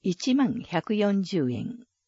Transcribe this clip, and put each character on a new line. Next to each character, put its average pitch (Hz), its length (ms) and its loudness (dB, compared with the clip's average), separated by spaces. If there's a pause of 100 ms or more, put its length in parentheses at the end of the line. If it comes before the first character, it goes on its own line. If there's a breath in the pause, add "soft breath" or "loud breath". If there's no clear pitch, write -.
一 190 320 0
万 262 280 2
百 - 320 -2
四 202 280 2
十 165 280 0
円。 - 360 -6 (200)